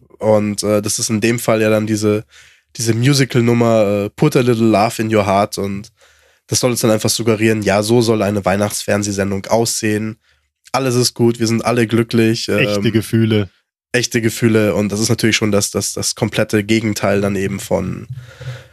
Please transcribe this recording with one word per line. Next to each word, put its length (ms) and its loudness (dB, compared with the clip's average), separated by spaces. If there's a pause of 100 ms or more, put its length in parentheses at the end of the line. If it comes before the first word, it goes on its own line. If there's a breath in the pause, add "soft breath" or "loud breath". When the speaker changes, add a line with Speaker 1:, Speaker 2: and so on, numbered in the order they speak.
(180)
Speaker 1:
Und, 440 0
äh, 200 0
das 160 -4
ist 120 -4
in 100 0
dem 180 2
Fall 220 0
ja 100 2
dann 160 2
diese, 380 0 (520 soft breath)
diese 180 -2
Musical-Nummer, 1120 2
äh, 40 -6
Put 260 0
a 40 4
Little 260 2
Love 340 2
in 140 -2
Your 120 2
Heart. 320 0
Und 340 -8 (560 soft breath)
das 120 -2
soll 100 0
uns 100 -4
dann 100 2
einfach 200 2
suggerieren, 520 0
ja, 200 2
so 200 4
soll 200 2
eine 220 -2
Weihnachtsfernsehsendung 1000 -2
aussehen. 680 -2 (560)
Alles 220 -2
ist 200 -2
gut, 240 2
wir 80 -2
sind 180 -2
alle 220 0
glücklich. 600 0
Speaker 2:
Echte 320 0
Speaker 1:
Ähm, 120 0
Speaker 2:
Gefühle. 560 0 (440)
Speaker 1:
echte 280 0
Gefühle. 540 2
Und 160 0
das 100 -4
ist 80 0
natürlich 280 2
schon 160 0
das, 180 0
das, 220 -4
das 220 -6
komplette 500 -2
Gegenteil 560 0
dann 160 -2
eben 240 -4
von, 480 -6 (640 loud breath)